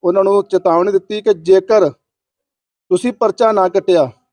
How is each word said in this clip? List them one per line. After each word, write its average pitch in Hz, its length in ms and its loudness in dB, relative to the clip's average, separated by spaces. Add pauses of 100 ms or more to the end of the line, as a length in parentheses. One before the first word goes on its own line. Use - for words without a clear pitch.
ਉਹਨਾਂ 185 220 0
ਨੂੰ 196 200 0
ਚੇਤਾਵਨੀ 180 480 -2
ਦਿੱਤੀ 202 300 -4
ਕਿ 214 140 0
ਜੇਕਰ 190 520 2
ਤੁਸੀਂ - 1200 -8
ਪਰਚਾ 220 400 -2
ਨਾ 190 160 0
ਕੱਟਿਆ 180 360 0 (280)